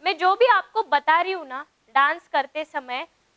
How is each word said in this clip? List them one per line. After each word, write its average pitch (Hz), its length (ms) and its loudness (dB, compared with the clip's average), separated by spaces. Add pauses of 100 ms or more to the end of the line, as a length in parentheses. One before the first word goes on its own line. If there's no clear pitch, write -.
मैं 359 140 -2
जो 370 180 2
भी 466 120 2
आपको 427 360 0
बता 311 380 2
रही 370 100 -4
हूँ 339 160 -8
ना, 262 180 -12 (300)
dance 294 320 0
करते 294 380 -4
समय 262 420 -10 (300)